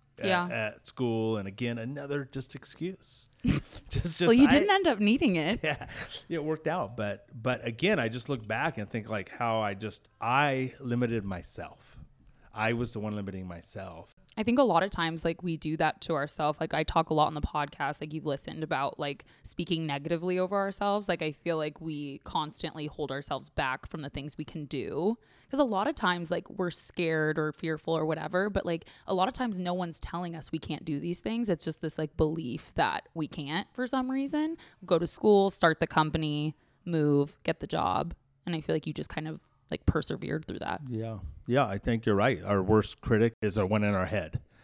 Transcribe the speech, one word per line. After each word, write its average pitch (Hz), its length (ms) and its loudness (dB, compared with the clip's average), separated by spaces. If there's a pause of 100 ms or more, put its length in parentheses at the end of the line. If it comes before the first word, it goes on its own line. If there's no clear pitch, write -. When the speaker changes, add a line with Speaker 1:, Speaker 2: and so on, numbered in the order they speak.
(180)
Speaker 1:
at, - 80 -8
Speaker 2:
Yeah. 175 240 2
Speaker 1:
at 110 360 -4
school. 113 500 0
And 98 100 -4
again, 117 320 -4
another 139 520 -6
just - 240 -10
excuse. - 800 -10
Speaker 2:
<laughs> - 80 -10 (440)
Speaker 1:
Just, - 20 -
just - 320 0
Speaker 2:
Well, 175 100 8
you 262 160 10
Speaker 1:
I - 20 10
Speaker 2:
didn't 370 200 8
end 392 180 6
up 226 100 4
needing 208 380 4
it. 160 240 0
Speaker 1:
<laughs> - 20 -16
Yeah, 151 240 -2 (420)
it 165 140 -2
worked 156 240 -2
out. 139 300 -2
But, 104 360 -4
but 120 320 -2
again, 147 360 2
I 117 80 2
just 117 200 -6
look 123 180 -4
back 127 300 -2
and 104 140 -6
think, 110 180 -4
like, 101 200 -4
how 113 320 0
I 101 140 0
just, 104 340 -10 (120)
I 131 600 2
limited 117 440 0
myself. - 720 -10 (560)
I 110 200 0
was 117 220 -2
the 113 60 -6
one 107 140 -4
limiting 95 320 -6
myself. 87 680 -12 (240)
Speaker 2:
I 214 40 0
think 240 160 4
a 285 40 8
lot 175 200 6
of 196 80 0
times, 165 340 -2
like, 170 180 0
we 170 140 0
do 156 200 -2
that 156 260 2
to 165 120 -2
ourselves. 147 460 0
Like, 160 140 -4
I 156 100 2
talk 160 260 2
a 160 40 2
lot 151 140 6
on 156 60 -6
the 151 60 -6
podcast, 147 600 -4
like, 156 120 -8
you've 156 140 -6
listened, 151 380 -4
about, 139 340 -2
like, 143 260 -6 (200)
speaking 160 420 -2
negatively 160 520 -2
over 185 180 0
ourselves. 196 520 0
Like, 170 140 0
I 156 100 -2
feel 165 260 -2
like 151 220 -4
we 147 440 -8
constantly 156 640 -6
hold 147 260 -6
ourselves 139 380 -6
back 131 360 -2
from 156 160 -10
the 143 80 -8
things 147 260 -10
we 151 80 -8
can 156 200 -10
do. 147 520 -2 (340)
'Cause 269 100 0
a 285 40 8
lot 214 220 0
of 302 80 -2
times, 175 360 0
like, 175 200 -4
we're 180 220 -2
scared 160 640 0
or 151 140 0
fearful 160 440 -2
or 156 80 0
whatever, 160 460 0
but, 196 160 -2
like, 170 200 -2 (200)
a 196 80 0
lot 185 140 4
of 262 60 -4
times 226 260 -2
no 175 140 -2
one's 175 260 -4
telling 175 340 -6
us 160 160 -12
we 160 80 -2
can't - 260 -6
do 151 140 -2
these 170 220 -4
things. 226 280 -2
It's 170 160 2
just 160 180 -4
this, 156 160 -4
like, 156 180 -4
belief 156 580 0
that 117 400 0
we 160 140 -4
can't 160 440 -4
for 247 140 -4
some 254 240 -2
reason. 294 460 0 (280)
Go 170 140 4
to 175 80 0
school, 196 440 6
start 165 280 4
the 160 80 2
company, 156 680 0 (280)
move, 147 600 4
get 160 160 0
the - 60 -8
job. - 480 0 (300)
And 175 120 -4
I 156 40 -4
feel 160 140 0
like 156 140 -2
you 151 40 -4
just - 160 -6
kind 156 200 -6
of, 156 100 -10 (320)
like, - 160 -4
persevered 156 600 0
through - 140 -8
that. - 280 -4
Speaker 1:
Yeah. 113 300 -6 (280)
Yeah, 131 200 4
I 98 120 -2
think 113 280 0
you're 104 100 4
right. 101 260 2
Our 101 180 2
worst 104 400 4
critic 117 400 4
is 101 160 0
our 98 100 2
one 104 180 4
in 104 100 2
our 92 120 2
head. 90 340 -4 (240)